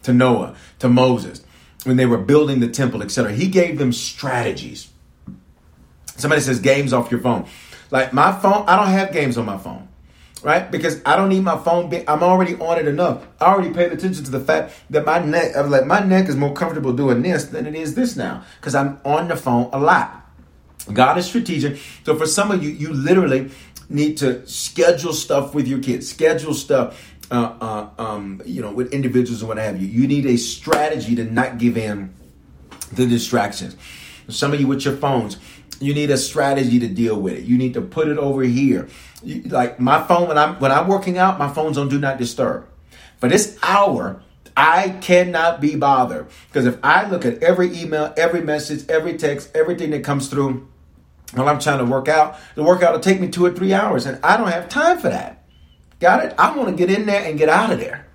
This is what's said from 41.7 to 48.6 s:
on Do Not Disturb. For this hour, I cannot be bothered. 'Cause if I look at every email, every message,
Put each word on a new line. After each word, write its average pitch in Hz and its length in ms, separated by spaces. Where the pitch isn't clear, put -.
on 143 100
Do 139 100
Not 135 200
Disturb. 120 500
For 123 100
this - 340
hour, 170 600
I 170 340
cannot 170 600
be 151 160
bothered. 139 500
'Cause 131 140
if 120 160
I 180 260
look 180 160
at 123 180
every 180 340
email, 151 400
every 170 240
message, 151 480